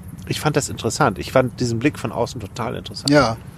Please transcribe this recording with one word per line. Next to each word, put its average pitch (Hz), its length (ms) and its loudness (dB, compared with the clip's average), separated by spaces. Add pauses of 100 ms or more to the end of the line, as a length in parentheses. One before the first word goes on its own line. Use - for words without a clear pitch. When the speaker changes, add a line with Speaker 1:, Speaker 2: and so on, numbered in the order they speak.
(260)
Speaker 1:
Ich - 140 -2
fand 151 160 0
das 143 120 2
interessant. 117 500 0
Ich - 140 -6
fand 127 280 4
diesen 117 180 0
Blick 143 200 0
von 107 140 -6
außen 113 280 -2
total 110 360 -6
interessant. - 340 -4
Speaker 2:
Ja, 117 260 6 (220)